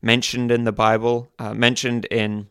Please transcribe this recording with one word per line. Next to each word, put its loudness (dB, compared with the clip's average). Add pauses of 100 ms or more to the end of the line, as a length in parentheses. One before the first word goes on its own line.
mentioned 0
in 2
the 0
Bible, 0
uh, -8
mentioned 0
in -2